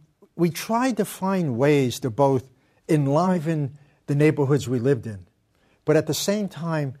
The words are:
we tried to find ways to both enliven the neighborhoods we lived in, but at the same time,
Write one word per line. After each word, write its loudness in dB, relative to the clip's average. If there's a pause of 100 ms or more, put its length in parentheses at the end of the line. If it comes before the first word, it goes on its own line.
(360)
we 0
tried -2
to 0
find -2
ways 2
to -4
both 0 (380)
enliven 0 (300)
the 0
neighborhoods 2
we 0
lived 0
in, -14 (600)
but 2
at 2
the -2
same -2
time, -6